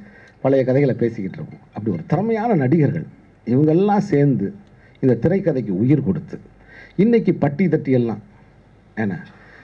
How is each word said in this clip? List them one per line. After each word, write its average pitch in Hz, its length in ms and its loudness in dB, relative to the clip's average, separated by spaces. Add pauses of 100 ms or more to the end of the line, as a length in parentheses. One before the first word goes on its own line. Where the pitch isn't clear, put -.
(400)
பழைய 135 240 2
கதைகளை 127 300 2
பேசிக்கிட்டு 107 440 -4
இருப்போம். - 300 -16
அப்படி 104 220 -6
ஒரு 82 160 -4
திறமையான 220 480 0
நடிகர்கள் 147 520 0 (400)
இவங்கெல்லாம் 156 520 2
சேர்ந்து 139 560 0 (460)
இந்த 127 280 2
திரைக்கதைக்கு 139 420 0
உயிர் 127 320 2
கொடுத்து - 380 -4 (560)
இன்னைக்கு 214 380 2
பட்டி 143 340 0
தட்டி 139 240 0
எல்லாம், 113 260 0 (800)
ஏன்னா, 98 200 -2 (460)